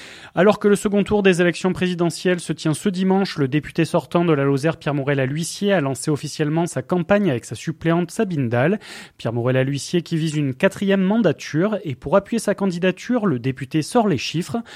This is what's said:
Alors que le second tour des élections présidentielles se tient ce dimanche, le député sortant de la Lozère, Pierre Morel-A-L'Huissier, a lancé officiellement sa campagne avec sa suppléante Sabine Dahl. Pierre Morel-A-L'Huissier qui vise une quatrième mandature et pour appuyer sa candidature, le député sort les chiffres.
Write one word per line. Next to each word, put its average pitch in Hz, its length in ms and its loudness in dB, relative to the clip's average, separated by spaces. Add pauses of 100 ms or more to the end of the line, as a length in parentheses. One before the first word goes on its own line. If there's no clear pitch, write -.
(340)
Alors 190 260 4
que 208 100 2
le 202 80 4
second 202 260 0
tour 208 200 0
des 180 180 6
élections 175 320 0
présidentielles 180 640 -2
se - 140 -4
tient 156 200 -2
ce - 140 -2
dimanche, 190 500 0
le 135 120 2
député 151 340 -2
sortant 175 400 0
de 170 80 2
la 139 140 2
Lozère, 139 320 0
Pierre 147 160 -4
Morel-A-L'Huissier, 143 800 -2
a 175 80 4
lancé 139 280 -2
officiellement 156 580 -2
sa 139 140 -6
campagne 180 480 2
avec 120 140 0
sa - 100 -12
suppléante 165 580 -2
Sabine 170 360 -2
Dahl. 131 320 2 (380)
Pierre 117 160 -4
Morel-A-L'Huissier 131 680 0
qui 170 120 -4
vise 156 200 -2
une 143 180 0
quatrième 190 480 0
mandature 190 840 0
et 147 120 -6
pour 143 200 -2
appuyer 202 240 0
sa 196 160 0
candidature, 185 720 0
le 135 140 2
député 131 420 -2
sort 214 260 2
les 156 100 2
chiffres. 233 460 -4 (120)